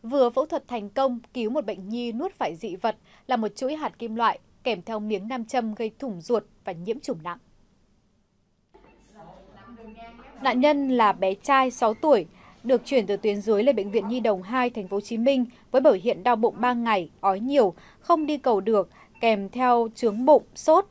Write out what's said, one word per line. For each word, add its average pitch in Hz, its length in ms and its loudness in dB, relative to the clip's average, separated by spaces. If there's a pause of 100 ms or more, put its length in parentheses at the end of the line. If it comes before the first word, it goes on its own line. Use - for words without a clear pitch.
vừa 240 280 2
phẫu 262 160 -2
thuật 302 220 -8
thành 208 220 -8
công 269 280 -2 (160)
cứu 226 160 -4
một 269 140 -4
bệnh 190 240 -10
nhi 240 240 -6
nuốt 302 220 -8
phải 170 220 -6
dị 185 200 -10
vật 220 200 -4 (300)
là 254 100 -2
một 214 200 -4
chuỗi 269 200 -6
hạt 269 220 -10
kim 226 160 -10
loại 226 240 0 (260)
kèm 202 180 -4
theo 220 180 -8
miếng 208 280 -6
nam 247 160 -8
châm 226 300 -4
gây 220 240 -6
thủng 208 220 -10
ruột 208 240 -2 (200)
và 196 80 -8
nhiễm 190 280 -8
trùng 196 220 -8
nặng. 175 160 -10 (3000)
Nạn 254 180 0
nhân 285 280 4
là 233 240 4
bé 190 220 0
trai 262 360 2
sáu 226 240 0
tuổi, 226 320 2 (360)
được 240 220 0
chuyển 240 220 0
từ 202 100 -2
tuyến 202 240 -2
dưới 208 220 2
lên 262 140 4
Bệnh 202 140 -4
viện 202 180 -2
Nhi 247 120 -4
đồng 208 220 0
hai 247 280 -2
Thành 202 180 -10
phố 196 80 -4
Hồ 202 40 -2
Chí 226 180 -8
Minh 254 280 2 (240)
với 262 100 4
biểu 262 220 6
hiện 185 200 -2
đau 240 140 2
bụng 220 220 0
ba 247 140 0
ngày, 226 380 -2 (100)
ói 190 200 0
nhiều, 240 340 2 (260)
không 320 260 2
đi 294 120 -2
cầu 233 220 2
được, 202 280 0 (320)
kèm 208 280 0
theo 240 460 2
chướng 226 300 -2
bụng, 285 200 6 (100)
sốt. 349 360 2